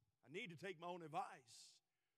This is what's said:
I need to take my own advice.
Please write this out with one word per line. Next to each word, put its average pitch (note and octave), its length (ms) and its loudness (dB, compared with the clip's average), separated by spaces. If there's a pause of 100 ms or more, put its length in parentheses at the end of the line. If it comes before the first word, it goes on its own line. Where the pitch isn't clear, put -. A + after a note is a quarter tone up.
(300)
I C#3 40 -8
need G3 180 2
to E3 60 -4
take F#3 220 0
my F3 80 0
own F3 140 2
advice. E3 720 0 (440)